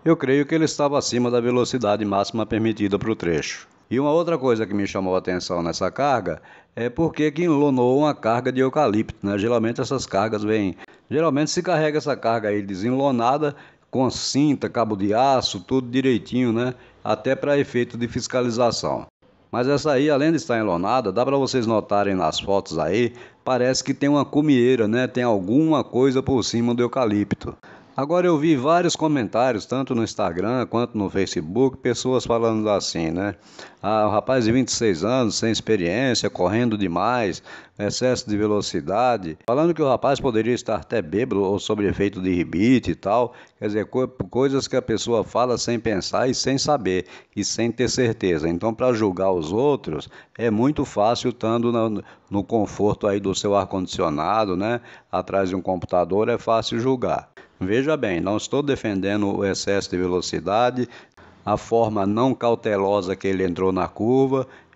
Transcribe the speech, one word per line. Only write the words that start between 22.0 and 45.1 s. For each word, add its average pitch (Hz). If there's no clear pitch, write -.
nas 80
fotos 95
aí, 107
parece 127
que 139
tem 143
uma 143
cumieira, 127
né? 123
Tem 123
alguma 123
coisa 131
por 127
cima 120
do 120
eucalipto. 104
Agora 170
eu 170
vi 151
vários 165
comentários, 123
tanto 131
no 113
Instagram 104
quanto 117
no 98
Facebook, 95
pessoas 127
falando 113
assim, 85
né? 95
"Ah, 107
o -
rapaz 117
de 110
vinte 123
e -
seis 95
anos, 117
sem 113
experiência, 107
correndo 110
demais, 98
excesso 117
de 104
velocidade." 101
Falando 151
que 156
o 151
rapaz 131
poderia 113
estar 110
até 107
bêbado 95
ou 101
sob 101
efeito 95
de 92
ribite 104
e 80
tal. 117
Quer 104
dizer, 104
co-, 127
coisas 135
que -
a 127
pessoa 113